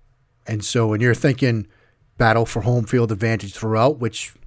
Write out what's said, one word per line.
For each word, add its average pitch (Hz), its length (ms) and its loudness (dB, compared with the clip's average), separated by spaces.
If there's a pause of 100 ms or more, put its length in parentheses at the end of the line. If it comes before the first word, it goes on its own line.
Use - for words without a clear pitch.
(460)
And 107 180 -6
so 117 240 0
when 107 120 0
you're 120 140 4
thinking 127 520 0 (500)
battle 113 300 4
for - 160 -6
home 123 220 0
field 117 280 0
advantage 107 420 -4
throughout, 113 440 0
which, - 360 -8 (120)